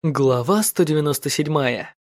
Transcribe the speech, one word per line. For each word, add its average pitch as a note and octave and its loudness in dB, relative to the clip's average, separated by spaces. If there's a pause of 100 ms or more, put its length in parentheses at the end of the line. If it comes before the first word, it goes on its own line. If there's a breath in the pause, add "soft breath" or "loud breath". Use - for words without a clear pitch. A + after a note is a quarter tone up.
Глава C#3 2
сто - 0
девяносто D3+ 0
седьмая. C#3 -2 (100)